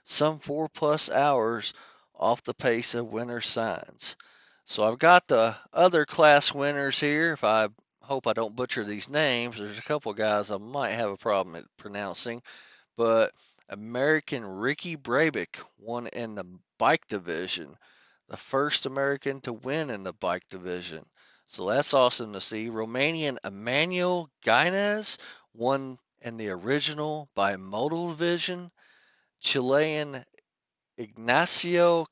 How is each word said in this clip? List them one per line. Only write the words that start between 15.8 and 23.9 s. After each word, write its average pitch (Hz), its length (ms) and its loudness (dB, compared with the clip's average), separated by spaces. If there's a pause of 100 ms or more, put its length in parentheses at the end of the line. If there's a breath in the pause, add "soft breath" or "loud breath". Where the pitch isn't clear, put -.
in 110 280 -8
the 95 100 -8 (320)
bike 143 300 2
division, 85 680 -6 (520 soft breath)
the 110 100 -14
first 143 480 -2
American 139 560 -4
to 123 120 -10
win 135 360 -6
in 101 140 -8
the 90 100 -6
bike 90 360 -4
division. 87 560 -8 (420 soft breath)
So 95 200 -8
that's 131 260 2
awesome 123 400 2
to 95 80 -8
see. 110 260 -6
Romanian 127 760 -2
Emmanuel 160 840 -2 (160)